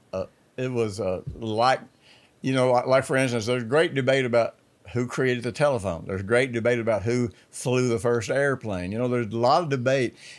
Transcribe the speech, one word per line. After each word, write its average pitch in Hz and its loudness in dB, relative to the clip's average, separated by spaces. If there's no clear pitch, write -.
uh, 95 -6
it 127 -4
was, 110 -2
uh, 92 -2
like, 117 2
you 131 -2
know, 127 2
like, 123 2
like, 131 4
for - -2
instance, 120 0
there's 123 -2
great 147 2
debate 135 2
about 117 2
who 123 0
created 123 -2
the 120 -4
telephone. 98 -2
There's 95 -4
great 120 2
debate 117 2
about 110 0
who 120 0
flew 127 0
the 117 0
first 120 0
airplane. 117 -2
You 107 -6
know, 123 -2
there's 120 -2
a - -4
lot 131 4
of 156 -6
debate. 131 0